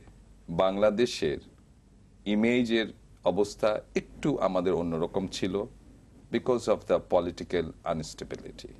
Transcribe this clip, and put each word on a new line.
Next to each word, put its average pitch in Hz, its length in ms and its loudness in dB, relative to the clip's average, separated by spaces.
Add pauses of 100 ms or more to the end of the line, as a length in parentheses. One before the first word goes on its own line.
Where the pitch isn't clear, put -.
(500)
বাংলাদেশের 98 880 2 (840)
ইমেজের 113 640 2 (380)
অবস্থা 104 560 0 (140)
একটু - 440 -2
আমাদের 92 340 2
অন্যরকম 85 560 -2
ছিল 101 360 -4 (680)
because 120 320 0
of 104 140 2 (100)
the 87 120 4 (100)
political 85 840 -2
instability। - 840 -10